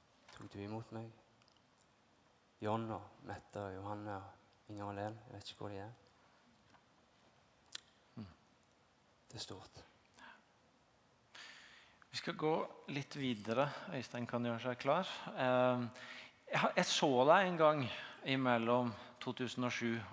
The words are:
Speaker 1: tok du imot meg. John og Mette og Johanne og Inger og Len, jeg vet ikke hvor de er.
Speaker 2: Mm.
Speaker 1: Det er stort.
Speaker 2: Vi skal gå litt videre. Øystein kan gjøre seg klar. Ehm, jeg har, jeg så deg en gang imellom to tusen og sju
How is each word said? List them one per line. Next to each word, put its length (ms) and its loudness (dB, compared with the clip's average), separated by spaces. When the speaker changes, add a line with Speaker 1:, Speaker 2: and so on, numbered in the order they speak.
Speaker 1:
tok 180 -18
du 80 -10
imot 320 -8
meg. 180 -8
John 320 0
og 100 -6
Mette 360 -12
og 160 -6
Johanne 420 -8
og 60 -10
Inger 160 -10
og 100 -6
Len, 320 -6
jeg 80 -16
vet 160 -12
ikke 80 -16
hvor 100 -8
de 80 -10
er. 160 -12
Speaker 2:
Mm. 100 -12
Speaker 1:
Det 60 -16
er 40 -10
stort. 440 -14
Speaker 2:
Vi 60 -8
skal 160 -4
gå 340 2
litt 260 -4
videre. 540 0
Øystein 340 -6
kan 160 0
gjøre 180 0
seg 180 -4
klar. 280 2
Ehm, 520 4
jeg 80 2
har, 160 4
jeg 100 4
så 400 6
deg 220 8
en 100 0
gang 320 6
imellom 680 4
to 140 -4
tusen 300 -4
og 80 0
sju 300 0